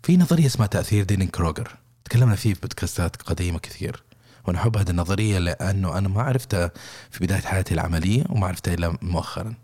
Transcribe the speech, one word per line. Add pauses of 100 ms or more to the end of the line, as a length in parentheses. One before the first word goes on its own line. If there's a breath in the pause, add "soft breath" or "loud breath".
في
نظرية
اسمها
تأثير
دينين
كروغر، (260)
تكلمنا
فيه
في
بودكاستات
قديمة
كثير، (420 loud breath)
وأنا
أحب
هذه
النظرية
لأنه
أنا
ما
عرفتها (380 loud breath)
في
بداية
حياتي
العملية
وما
عرفتها
إلا
مؤخرًا.